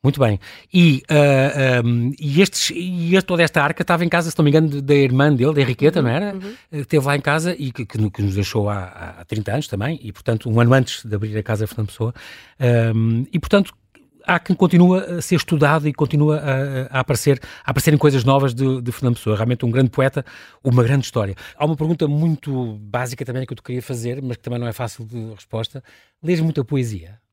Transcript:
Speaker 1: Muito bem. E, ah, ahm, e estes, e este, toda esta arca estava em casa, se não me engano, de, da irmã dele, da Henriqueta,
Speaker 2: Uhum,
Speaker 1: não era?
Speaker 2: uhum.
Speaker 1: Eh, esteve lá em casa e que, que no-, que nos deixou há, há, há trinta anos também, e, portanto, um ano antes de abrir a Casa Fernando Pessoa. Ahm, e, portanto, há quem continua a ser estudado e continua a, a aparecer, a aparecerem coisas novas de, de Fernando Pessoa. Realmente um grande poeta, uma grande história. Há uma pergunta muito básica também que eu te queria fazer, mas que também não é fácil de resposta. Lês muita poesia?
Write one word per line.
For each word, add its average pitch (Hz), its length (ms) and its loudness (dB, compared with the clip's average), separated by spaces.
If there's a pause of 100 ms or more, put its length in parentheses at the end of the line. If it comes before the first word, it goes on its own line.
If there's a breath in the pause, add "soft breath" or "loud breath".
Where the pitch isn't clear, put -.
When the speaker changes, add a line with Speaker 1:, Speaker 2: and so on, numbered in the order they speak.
Speaker 1:
Muito 135 160 2
bem. 110 220 2 (340 loud breath)
E, 160 360 6
ah, 139 680 4
ahm, 120 380 0
e 151 240 0
estes, - 320 0
e 175 420 -2
este, 190 120 2
toda 170 160 2
esta 156 180 0
arca 151 200 -2
estava 170 240 0
em - 40 0
casa, 170 220 -2
se - 80 -6
não 156 60 4
me 147 40 6
engano, 156 200 4
de, 143 120 -4
da 139 140 2
irmã 139 380 4
dele, 135 200 2
da 143 80 0
Henriqueta, 139 380 2
Speaker 2:
Uhum, 135 60 0
Speaker 1:
não 113 60 0
era? 196 240 -4
Speaker 2:
uhum. 196 180 -12 (180 loud breath)
Speaker 1:
Eh, 151 80 -8
esteve 143 260 0
lá 143 120 0
em - 40 -2
casa 160 380 -2
e 135 120 -6
que, 117 140 -10
que - 120 -12
no-, 107 120 0
que 107 120 -8
nos 98 140 -2
deixou 101 340 -2
há, 101 80 -4
há, 90 320 -12 (120)
há - 40 -20
trinta 104 260 -6
anos 143 160 -4
também, 123 340 -6
e, 107 120 -14
portanto, - 360 -6
um 110 120 2
ano 120 120 6
antes 131 300 0
de 107 100 -8
abrir 107 240 -6
a 104 60 -6
Casa 107 240 -4
Fernando 107 200 -6
Pessoa. 113 260 -6 (440 loud breath)
Ahm, 113 760 0
e, 180 60 -2
portanto, - 340 0 (520)
há 180 140 2
quem - 160 -2
continua 180 600 4
a 156 40 -8
ser - 140 0
estudado 151 500 2
e 147 60 0
continua 151 480 0
a, 135 580 -4
a - 40 0
aparecer, 135 360 0 (280 loud breath)
a 139 60 -4
aparecerem 151 260 2
coisas 135 260 4
novas 135 300 2
de, 131 280 -2
de 120 120 -6
Fernando 123 220 0
Pessoa. 107 200 -2
Realmente 117 300 -2
um 117 60 0
grande 127 180 2
poeta, 135 340 -2 (400 loud breath)
uma 123 180 4
grande 127 240 2
história. 98 300 -4 (220 loud breath)
Há 147 80 0
uma 160 100 0
pergunta 156 320 -2
muito 143 720 -2
básica 120 460 -8
também 127 200 -6
que - 60 -14
eu 120 60 -8
te - 60 -20
queria 123 180 -8
fazer, 120 400 -8
mas 123 160 -8
que - 60 -20
também 123 160 -6
não 120 80 -6
é 113 40 -6
fácil 117 320 -10
de 113 300 -12
resposta. 113 500 -10 (400 soft breath)
Lês 165 160 0
muita 160 240 -2
poesia? 110 560 -6 (140)